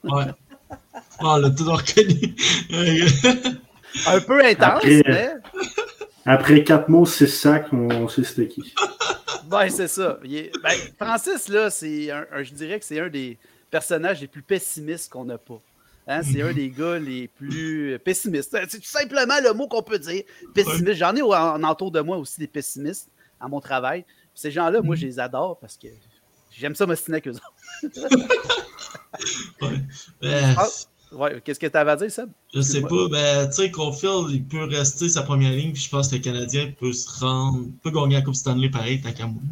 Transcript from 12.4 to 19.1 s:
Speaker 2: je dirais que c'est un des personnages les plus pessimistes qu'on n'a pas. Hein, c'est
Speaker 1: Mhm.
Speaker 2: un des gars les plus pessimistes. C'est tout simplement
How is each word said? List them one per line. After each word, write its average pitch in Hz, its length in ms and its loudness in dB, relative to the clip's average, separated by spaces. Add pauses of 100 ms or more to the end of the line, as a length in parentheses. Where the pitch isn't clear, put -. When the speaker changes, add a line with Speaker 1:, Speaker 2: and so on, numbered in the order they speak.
Speaker 2:
je 135 120 -12
dirais 160 260 -10
que - 60 -18
c'est 156 140 -8
un 180 80 -6
des 131 280 -10 (340)
personnages 165 520 -2
les 139 60 -12
plus 147 120 -18
pessimistes 165 720 -6
qu'on 127 140 -12
n'a 120 100 -8
pas. 113 240 -18 (480)
Hein, 151 140 -4
c'est 143 200 0
Speaker 1:
Mhm. 156 60 -2
Speaker 2:
un 127 60 -2
des 135 160 -2
gars 165 280 -4
les 127 300 -8
plus 151 720 -6
pessimistes. 180 540 -4 (140)
C'est 220 100 -12
tout - 60 -20
simplement 269 480 -2 (100)